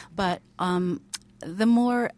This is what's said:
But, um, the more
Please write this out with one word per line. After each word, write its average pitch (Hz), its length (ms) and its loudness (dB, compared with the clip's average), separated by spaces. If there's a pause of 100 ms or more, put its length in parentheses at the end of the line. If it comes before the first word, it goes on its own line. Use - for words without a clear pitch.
(140)
But, 180 280 -2 (160)
um, 180 420 -2 (400)
the 202 260 -2
more 240 520 2